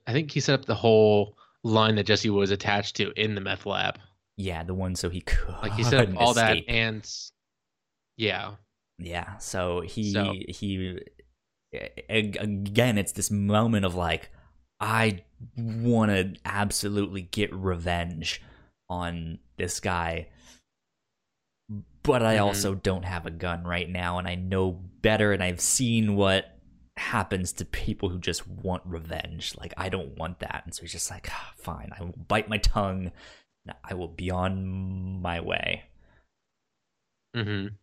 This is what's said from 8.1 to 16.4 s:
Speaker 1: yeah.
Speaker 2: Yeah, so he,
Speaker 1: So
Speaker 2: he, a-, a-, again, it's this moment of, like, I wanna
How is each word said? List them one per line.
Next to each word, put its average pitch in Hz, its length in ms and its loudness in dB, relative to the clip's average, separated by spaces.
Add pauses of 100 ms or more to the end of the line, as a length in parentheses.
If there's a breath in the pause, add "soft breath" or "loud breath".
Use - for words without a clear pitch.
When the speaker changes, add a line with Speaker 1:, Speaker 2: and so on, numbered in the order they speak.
Speaker 1:
yeah. 98 360 -2 (460)
Speaker 2:
Yeah, 87 380 -8
so 90 460 -2
he, 104 300 -2
Speaker 1:
So 98 200 2 (160)
Speaker 2:
he, 95 500 -4 (760)
a-, - 340 -12
a-, 107 300 0
again, 104 580 2
it's 98 160 0
this - 180 -2
moment 104 540 4
of, 87 100 0
like, 82 360 -2 (500 soft breath)
I 107 440 2 (320)
wanna 110 760 2 (140)